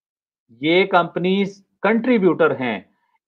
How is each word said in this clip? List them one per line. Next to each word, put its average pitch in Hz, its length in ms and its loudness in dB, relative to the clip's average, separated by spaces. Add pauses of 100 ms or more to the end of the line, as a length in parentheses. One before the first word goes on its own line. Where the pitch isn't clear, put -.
(600)
ये 170 240 2
companies 185 760 -2 (240)
contributor 190 720 2
हैं, 120 340 -8 (380)